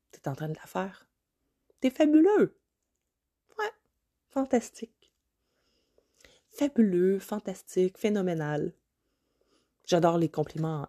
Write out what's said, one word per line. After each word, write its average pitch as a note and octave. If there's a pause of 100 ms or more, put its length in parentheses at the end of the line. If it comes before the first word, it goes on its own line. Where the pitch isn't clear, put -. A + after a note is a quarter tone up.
(120)
t'es -
en C#3
train D#3
de D#3
la -
faire. F#3+ (720)
T'es C4
fabuleux! D#4 (1000)
Ouais, G#4+ (580)
fantastique. - (1400)
Fabuleux, G3
fantastique, F#3
phénoménal. E3 (1120)
J'adore E3+
les E3
compliments D#3